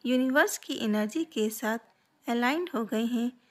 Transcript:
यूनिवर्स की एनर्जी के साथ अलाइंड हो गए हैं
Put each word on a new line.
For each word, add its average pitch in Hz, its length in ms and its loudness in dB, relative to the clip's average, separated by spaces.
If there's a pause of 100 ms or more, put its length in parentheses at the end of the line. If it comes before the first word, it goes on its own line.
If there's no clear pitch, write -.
यूनिवर्स 262 520 4
की - 160 -8
एनर्जी 214 520 0
के 220 240 -2
साथ 220 300 -2 (480)
अलाइंड 262 480 0
हो 220 100 -2
गए 220 200 0
हैं 240 460 -2